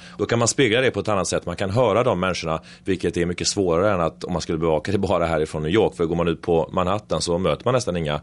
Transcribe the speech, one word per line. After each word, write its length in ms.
Då 80
kan 120
man 100
spegla 320
det 100
på 100
ett 80
annat 200
sätt. 180
Man 100
kan 140
höra 340
de 160
människorna, 420
vilket 320
är 100
mycket 220
svårare 460
än 60
att, 240
om 80
man 100
skulle 160
bevaka 340
det 60
bara 280
härifrån 360
New 100
York. 240
För 80
går 120
man 120
ut 140
på 300
Manhattan 480
så 180
möter 260
man 100
nästan 220
inga 260